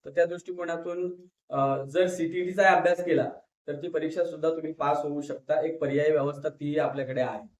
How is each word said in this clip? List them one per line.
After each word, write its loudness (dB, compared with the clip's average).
तर -12
त्या 4
दृष्टिकोनातून, -6
अ, 0
जर 2
सीटीईटी -2
चा 6
अभ्यास 4
केला 2
तर -4
ती -8
परीक्षा -2
सुद्धा -2
तुम्ही -4
पास 2
होऊ -4
शकता. -2
एक -2
पर्यायी 2
व्यवस्था 0
ती -2
आपल्याकडे -2
आहे. -4